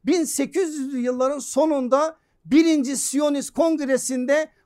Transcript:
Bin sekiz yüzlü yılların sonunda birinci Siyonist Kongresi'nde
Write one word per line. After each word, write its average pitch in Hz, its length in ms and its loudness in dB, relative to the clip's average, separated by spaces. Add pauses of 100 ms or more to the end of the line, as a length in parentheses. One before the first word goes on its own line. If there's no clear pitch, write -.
Bin 330 180 2
sekiz 302 520 -4
yüzlü 277 220 -6
yılların 254 420 -2
sonunda 285 760 0 (280)
birinci 285 520 4
Siyonist 285 560 -2
Kongresi'nde 277 960 0 (140)